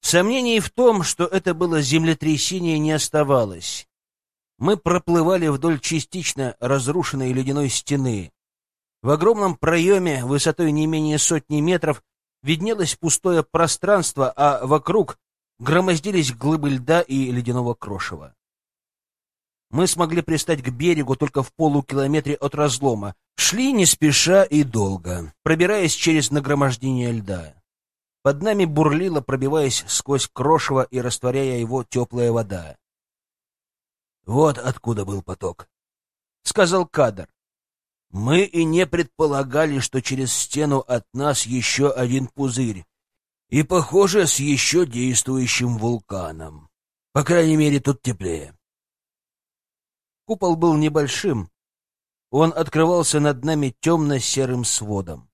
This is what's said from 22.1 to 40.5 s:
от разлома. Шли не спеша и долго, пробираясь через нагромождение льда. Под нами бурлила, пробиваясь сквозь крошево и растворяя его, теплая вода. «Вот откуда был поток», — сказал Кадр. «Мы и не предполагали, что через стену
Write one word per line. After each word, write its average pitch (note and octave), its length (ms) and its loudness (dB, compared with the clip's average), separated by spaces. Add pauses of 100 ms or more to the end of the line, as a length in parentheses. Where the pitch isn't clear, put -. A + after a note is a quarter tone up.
от C#3 200 -4
разлома. B2 600 -2 (200)
Шли B3+ 360 0
не G#3 140 4
спеша D#3 580 4
и D3+ 200 2
долго, F#2 680 -4 (120)
пробираясь F3 500 2
через D#3 380 2
нагромождение C3+ 800 0
льда. F#2+ 420 -8 (680)
Под C#3+ 180 0
нами G3+ 240 2
бурлила, D#3 560 2
пробиваясь C3+ 680 -2
сквозь - 400 -2
крошево C#3 540 0
и B2+ 180 -4
растворяя B2+ 600 -2
его, A#2+ 240 -4
теплая A#2+ 480 -2
вода. F#2+ 460 -4 (1500)
«Вот C3+ 320 2
откуда A#2 480 -4
был G2 160 -8
поток», — - 480 -10 (760)
сказал F3+ 440 0
Кадр. G#2+ 420 0 (800)
«Мы A#2+ 320 0
и E3+ 220 0
не E3 240 0
предполагали, C#3+ 920 -2
что B2+ 220 -4
через C3 320 -4
стену C#3+ 460 -2